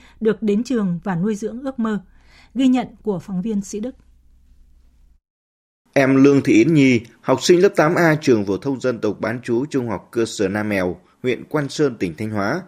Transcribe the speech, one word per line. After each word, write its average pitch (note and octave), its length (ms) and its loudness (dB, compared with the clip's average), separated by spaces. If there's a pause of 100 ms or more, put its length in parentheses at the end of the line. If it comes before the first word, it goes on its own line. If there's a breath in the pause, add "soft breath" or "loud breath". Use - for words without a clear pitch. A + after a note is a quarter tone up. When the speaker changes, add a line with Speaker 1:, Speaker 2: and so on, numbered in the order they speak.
(200 loud breath)
Speaker 1:
được A3 220 -2
đến G#3+ 220 0
trường G3 400 -2
và F#3 120 -4
nuôi G3+ 200 -2
dưỡng A3 280 -10
ước C4 160 -8
mơ. A3 200 -2 (560 soft breath)
Ghi C4 120 2
nhận B3+ 200 2 (160)
của F#3+ 160 -4
phóng F#3 220 -6
viên G#3 200 -4
Sĩ G3+ 180 -8
Đức. B3 160 -10 (2000)
Speaker 2:
Em C3+ 300 4
Lương C#3 180 6
Thị B2+ 120 2
Yến A#2 200 6
Nhi, C3 280 4 (200 loud breath)
học - 220 0
sinh F3+ 180 2
lớp G3 140 4
tám E3 200 2
A E3 260 2
trường A2 240 2
phổ F#2+ 120 -2
thông C3 240 -6
dân B2 180 -4
tộc G#2+ 200 -2
bán A#2 220 -6
trú B2 240 -2
trung B2+ 240 -4
học F2+ 220 -8
cơ A#2 140 0
sở G#2 220 -4
Nam G#2 220 -4
Mèo, F#2 280 -2 (260 soft breath)
huyện B2 260 -4
Quan C#3+ 200 -4
Sơn, C#3 260 -2
tỉnh F2 220 -6
Thanh A2 120 -6
Hóa, G#2+ 380 -4